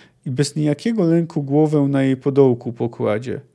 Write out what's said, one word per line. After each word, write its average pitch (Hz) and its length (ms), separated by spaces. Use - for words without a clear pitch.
i 151 40
bez 139 260
niejakiego 160 480
lęku 165 380
głowę 147 480
na 139 120
jej 135 140
podołku 131 560
pokładzie. 117 680